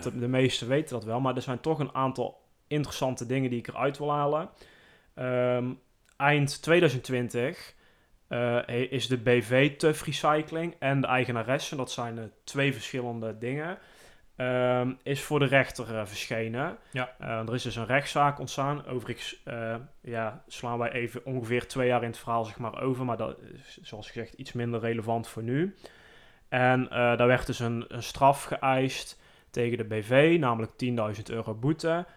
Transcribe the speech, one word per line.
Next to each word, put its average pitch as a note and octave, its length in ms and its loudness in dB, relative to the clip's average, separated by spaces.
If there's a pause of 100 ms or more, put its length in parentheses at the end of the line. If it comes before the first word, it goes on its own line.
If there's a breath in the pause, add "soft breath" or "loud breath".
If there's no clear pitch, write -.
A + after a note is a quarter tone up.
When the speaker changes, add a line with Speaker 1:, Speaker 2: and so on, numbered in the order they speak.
Speaker 1:
Nee. B2+ 80 -4
Speaker 2:
want B2 100 -6
de, A#2+ 60 -2
de B2+ 120 2
meesten B2+ 300 2
weten C#3 260 0
dat A2 100 -6
wel. A2+ 160 -2
Maar B2+ 160 0
er B2+ 60 -2
zijn B2 180 -6
toch D#3 180 0
een C#3 160 -4
aantal C3 480 -2 (240)
interessante C3 600 -2
dingen C3 240 0
die A#2+ 80 -2
ik A#2 100 -8
eruit C#3 300 -2
wil D3 140 -2
halen. D3 360 0 (680 soft breath)
Ehm, B2 580 0 (440)
eind C#3+ 460 2
tweeduizend D#3 420 6
twintig, B2 720 -2 (540 soft breath)
eh, B2 100 -4 (280)
he-, B2 240 -2
is A#2+ 180 -2
de B2+ 100 0
B A#2+ 260 4
V C3 320 4
Tuf D3+ 280 2
Recycling D#3 760 0
en C#3 220 2
de B2+ 60 2
eigenaresse, B2+ 680 0
dat B2+ 140 -4
zijn, A#2 280 -6
eh, A2+ 60 -8 (200)
twee C#3 280 0
verschillende A#2 680 -6
dingen, D3 400 -6 (580 loud breath)
ehm, B2+ 560 2 (100)
is C#3 200 -4
voor D3+ 160 0
de C#3 60 4
rechter, B2 540 2
eh, G#2+ 80 -4
verschenen. A2+ 720 -4 (120 soft breath)
Speaker 3:
Ja. B2+ 280 -4
Speaker 2:
Eh, A2+ 200 -4 (100)
er A2+ 60 -2
is B2+ 80 -2
dus A2+ 140 -6
een A2+ 100 -4
rechtszaak C#3 520 2
ontstaan. C#3 480 -4
Overigens, - 580 -8
eh, A#2 300 -6 (260)
ja, A2+ 460 -6
slaan A#2+ 320 -4
wij A#2 140 0
even A#2+ 320 -4
ongeveer B2 440 -2
twee B2+ 200 0
jaar A#2+ 140 4
in A#2+ 60 -2
het A#2 100 -8
verhaal, A#2 260 0
zeg G#2+ 140 -10
maar, A2+ 240 -6
over. C3 220 0
Maar A#2+ 120 -2
dat A2+ 220 -6
is, - 440 -20
zoals G#2 280 -12
gezegd, A2+ 240 -10
iets - 180 -14
minder A#2 280 -2
relevant A2+ 480 -2
voor - 140 -10
nu. C#3+ 320 0 (720 loud breath)
En, B2+ 420 4
eh, - 0 - (260)
daar A#2+ 100 6
werd B2 200 4
dus - 120 -4
een, A#2 300 -2
een A#2 140 -8
straf C#3 420 4
geëist - 760 -2 (300 soft breath)
tegen A#2 380 -2
de A2 120 -2
B G#2+ 40 -4
V, C#3+ 360 8
namelijk A2+ 360 0
tienduizend A2 540 -2
euro A2+ 240 -4
boete, D#3+ 520 0 (100)